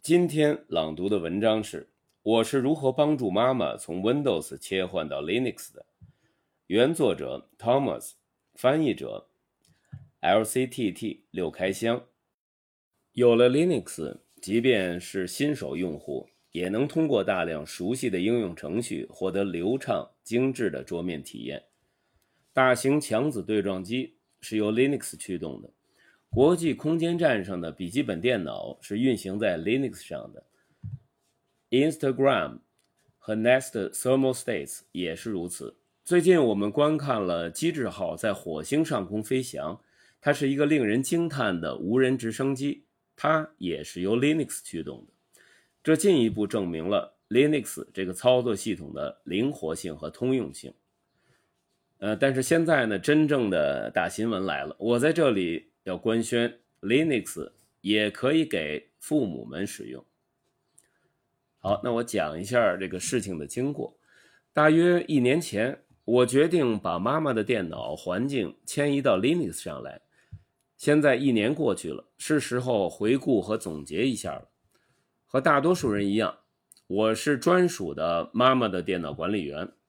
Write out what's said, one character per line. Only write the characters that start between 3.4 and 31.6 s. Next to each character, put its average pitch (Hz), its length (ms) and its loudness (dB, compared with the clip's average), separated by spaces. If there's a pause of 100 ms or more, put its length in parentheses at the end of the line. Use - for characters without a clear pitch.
妈 76 240 -2
从 90 260 -6
Windows 117 540 0
切 95 280 -2
换 87 220 -4
到 71 140 -6
Linux 110 520 -4
的》， - 60 -20 (880)
原 120 260 4
作 123 220 2
者 69 320 -10 (100)
Thomas， 117 580 0 (400)
翻 151 280 2
译 120 100 2
者 53 360 -10 (920)
L 101 240 4
C 127 240 -2
T 113 240 -2
T - 400 -8
六 87 180 -4
开 92 220 -2
箱。 117 320 -2 (1080)
有 120 200 6
了 123 160 8
Linux， 135 680 0 (240)
即 107 180 0
便 95 400 2
是 92 260 -6
新 139 300 -4
手 78 220 -8
用 85 200 -4
户， 69 300 -10 (240)
也 87 160 -4
能 110 180 0
通 160 220 -2
过 110 160 2
大 92 220 0
量 78 200 -6
熟 98 300 -6
悉 127 140 -4
的 92 100 -2
应 117 200 2
用 92 140 -4
程 87 280 -6
序 71 280 -8
获 92 220 -4
得 98 140 0
流 92 320 -2
畅、 110 320 -4 (120)
精 123 300 0
致 117 180 -2
的 64 140 -6
桌 87 180 -6
面 82 220 -6
体 - 160 -16
验。 62 240 -10 (880)
大 131 220 4
型 139 240 0
强 127 320 -2
子 101 100 -6
对 104 200 0
撞 95 200 -4
机 117 360 -8 (240)
是 110 160 -6
由 104 140 0
Linux 127 460 0
驱 90 200 -8
动 76 240 -10
的， - 80 -20 (600)
国 143 260 6
际 165 180 0
空 160 260 -2
间 170 180 0
站 127 260 2
上 92 160 -6
的 82 120 -6
笔 90 180 -8
记 135 140 0
本 98 160 -2
电 113 240 0
脑 57 380 -10
是 104 160 -6
运 123 180 2
行 98 240 -6
在 95 180 0
Linux 107 480 -2
上 58 280 -12
的。 - 100 -20 (1300)